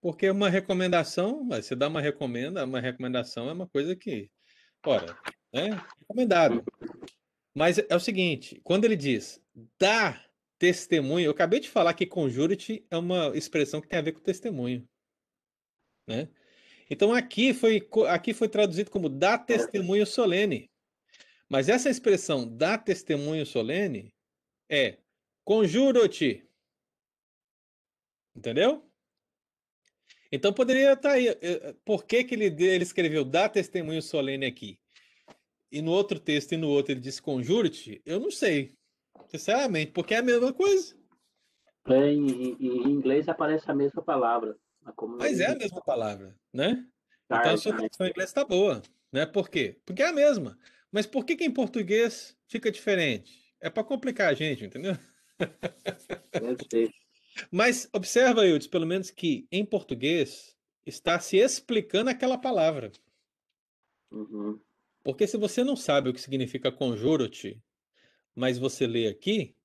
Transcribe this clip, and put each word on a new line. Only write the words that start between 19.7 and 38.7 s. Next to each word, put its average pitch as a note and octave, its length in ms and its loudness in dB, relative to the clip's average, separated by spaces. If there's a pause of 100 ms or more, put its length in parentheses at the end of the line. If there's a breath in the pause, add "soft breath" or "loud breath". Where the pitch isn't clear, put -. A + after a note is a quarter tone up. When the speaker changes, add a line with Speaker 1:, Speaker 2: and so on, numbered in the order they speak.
Speaker 1:
solene". G3 640 0 (800 soft breath)
Mas C3+ 200 0
essa B3+ 220 2
expressão F3+ 560 0 (100)
"dá E3 220 2
testemunho D#3 680 -2
solene" B2 680 -4 (560)
é C3+ 280 0 (460)
"conjuro-te". G#3+ 1000 4 (1900)
Entendeu? D#3+ 460 0 (1500 soft breath)
Então E3+ 220 2
poderia C4 440 6
tá C#4+ 160 0
aí, B3 160 4
eh, E3+ 460 -4 (100)
por G#3 200 -2
que A#3+ 200 2
que B3 100 -6
ele G#3+ 160 2
de-, D#3+ 160 0
ele F#3 180 2
escreveu D#3 400 0
"dá E3 240 2
testemunho D#3+ 540 -4
solene" C3+ 440 -4
aqui? A2 320 -10 (960 soft breath)
E D3 100 -6
no D#3+ 100 -2
outro G3 280 0
texto D3 320 -2
e E3 40 -2
no D#3+ 120 -2
outro C#3+ 240 2
ele C3 80 -4
diz C3 200 -12
"conjure-te"? C#3 840 -2
Eu E3+ 160 -4
não E4+ 100 -4
sei, D#3 440 -2 (540)